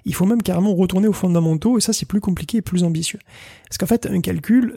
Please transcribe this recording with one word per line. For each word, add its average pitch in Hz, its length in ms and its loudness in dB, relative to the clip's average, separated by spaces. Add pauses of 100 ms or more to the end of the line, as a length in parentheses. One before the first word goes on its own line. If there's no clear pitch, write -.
Il - 80 -4
faut 180 140 0
même 226 160 2
carrément 190 320 2
retourner 185 320 2
aux 214 60 4
fondamentaux, 170 640 2
et - 20 2
ça, 220 120 -2
c'est 160 140 -4
plus 202 140 0
compliqué 180 380 -2
et 208 40 -2
plus 180 200 -2
ambitieux. 165 380 -2 (480)
Parce - 100 -8
qu'en 185 80 0
fait, 233 200 0
un 190 140 -2
calcul, 196 560 0